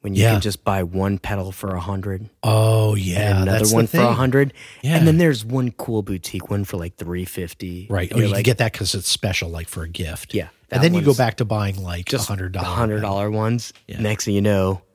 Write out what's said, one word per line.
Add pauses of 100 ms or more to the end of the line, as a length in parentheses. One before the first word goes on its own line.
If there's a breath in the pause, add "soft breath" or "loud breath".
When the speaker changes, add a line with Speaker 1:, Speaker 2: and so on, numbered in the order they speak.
Speaker 1:
when
you
Speaker 2:
Yeah.
Speaker 1:
can
just
buy
one
pedal
for
a
hundred. (140)
Speaker 2:
Oh,
yeah,
Speaker 1:
And
another
Speaker 2:
that's
the
Speaker 1:
one
for
Speaker 2:
thing.
Speaker 1:
a
hundred. (300 loud breath)
Speaker 2:
Yeah.
Speaker 1:
And
then
there's
one
cool
boutique
one
for,
like,
three
fifty.
Speaker 2:
Right.
Speaker 1:
And
Speaker 2:
Oh,
Speaker 1:
you're
Speaker 2:
you
Speaker 1:
like,
Speaker 2:
can
get
that
'cause
it's
special,
like,
for
a
gift.
Speaker 1:
Yeah, (200)
Speaker 2:
And
Speaker 1:
that
Speaker 2:
then
you
go
Speaker 1:
one's
Speaker 2:
back
to
buying,
like,
Speaker 1:
just
Speaker 2:
a
hundred
dollar
Speaker 1:
hundred
dollar
Speaker 2:
pedal.
Speaker 1:
ones. (140)
Speaker 2:
Yeah.
Speaker 1:
Next
thing
you
know (140)